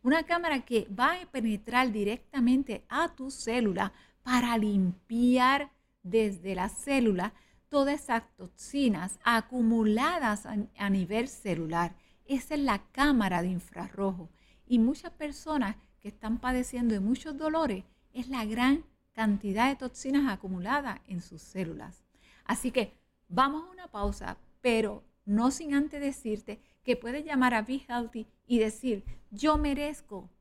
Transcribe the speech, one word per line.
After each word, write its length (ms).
una 220
cámara 420
que 240
va 320
a 100
penetrar 600
directamente 960
a 260
tu 140
célula 640
para 340
limpiar 1120
desde 540
la 120
célula 680
todas 320
esas 220
toxinas 880
acumuladas 1200
a, 120
a 120
nivel 380
celular. 680
Esa 300
es 60
la 180
cámara 500
de 80
infrarrojo. 800
Y 140
muchas 320
personas 640
que 80
están 320
padeciendo 540
de 60
muchos 380
dolores 460
es 160
la 160
gran 380
cantidad 560
de 60
toxinas 560
acumuladas 760
en 140
sus 200
células. 600
Así 260
que 220
vamos 380
a 60
una 160
pausa, 500
pero 420
no 260
sin 220
antes 280
decirte 580
que 140
puedes 280
llamar 280
a 80
Be 260
Healthy 400
y 140
decir, 460
"Yo 260
merezco 720